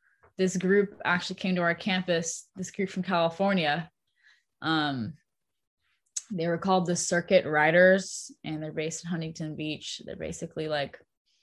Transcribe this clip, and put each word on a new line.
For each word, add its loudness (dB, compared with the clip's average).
This 2
group 2
actually 0
came -2
to 0
our 2
campus, -2
this -10
group -4
from -6
California. 0
Um, -2
they -2
were 0
called 2
the 0
Circuit 2
Riders, 4
and -8
they're -8
based -6
in -10
Huntington -6
Beach. -8
They're -12
basically, -8
like, -4